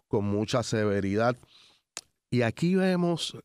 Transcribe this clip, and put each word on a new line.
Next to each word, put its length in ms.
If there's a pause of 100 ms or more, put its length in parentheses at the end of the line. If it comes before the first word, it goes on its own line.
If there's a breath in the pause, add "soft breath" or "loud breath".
con 180
mucha 360
severidad. 760 (920 soft breath)
Y 140
aquí 320
vemos 680